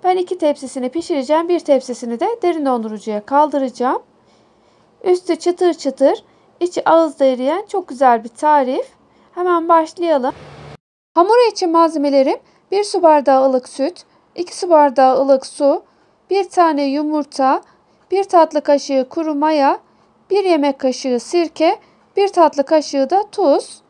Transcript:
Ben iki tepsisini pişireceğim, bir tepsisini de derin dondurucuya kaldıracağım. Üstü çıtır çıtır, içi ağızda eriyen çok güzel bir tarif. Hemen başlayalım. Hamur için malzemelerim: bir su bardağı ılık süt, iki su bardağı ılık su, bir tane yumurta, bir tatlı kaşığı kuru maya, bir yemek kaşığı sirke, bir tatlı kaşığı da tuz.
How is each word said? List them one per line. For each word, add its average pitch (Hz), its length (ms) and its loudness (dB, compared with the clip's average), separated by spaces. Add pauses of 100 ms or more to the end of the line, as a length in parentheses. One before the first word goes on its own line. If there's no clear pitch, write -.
Ben 370 120 0
iki 359 220 -4
tepsisini 269 500 -4
pişireceğim, 311 600 -2
bir 349 120 0
tepsisini 247 600 -2
de 370 80 -2 (140)
derin 330 240 -2
dondurucuya 214 600 -4
kaldıracağım. 277 760 -2 (1000)
Üstü 359 320 -2
çıtır 349 380 -2
çıtır, 277 500 -2 (360)
içi - 280 -4
ağızda 320 360 2
eriyen 262 440 -2
çok 370 200 -6
güzel 240 360 0
bir 240 40 -14
tarif. 302 600 -2 (460)
Hemen 349 340 -2
başlayalım. 320 680 0 (800)
Hamur 440 380 4
için 359 180 -4
malzemelerim: 311 680 0 (300)
bir 403 140 -2
su 392 180 -4
bardağı 277 460 4
ılık 254 200 -2
süt, 302 360 -6 (300)
iki - 240 -10
su 359 120 -4
bardağı 277 500 4
ılık 269 260 2
su, 294 360 0 (480)
bir 370 200 -2
tane 311 340 0
yumurta, 294 760 -2 (480)
bir 381 140 0
tatlı 320 360 2
kaşığı 285 500 -2
kuru 311 240 -4
maya, 302 440 0 (520)
bir 392 140 0
yemek 285 340 0
kaşığı 254 420 -4
sirke, 339 600 -2 (360)
bir 392 120 2
tatlı 294 360 2
kaşığı 285 460 0
da 415 220 -2
tuz. 370 580 -2